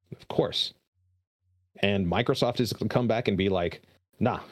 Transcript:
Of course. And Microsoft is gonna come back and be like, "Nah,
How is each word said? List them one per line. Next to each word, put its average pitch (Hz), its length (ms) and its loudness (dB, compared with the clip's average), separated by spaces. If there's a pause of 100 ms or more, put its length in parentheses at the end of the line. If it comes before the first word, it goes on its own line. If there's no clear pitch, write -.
(120)
Of - 160 -16
course. - 460 -2 (1080)
And 98 260 2
Microsoft 120 540 0
is 113 120 0
gonna - 160 -4
come 123 200 0
back 113 200 0
and 101 100 2
be 95 100 2
like, 87 340 0 (380)
"Nah, 110 200 0 (120)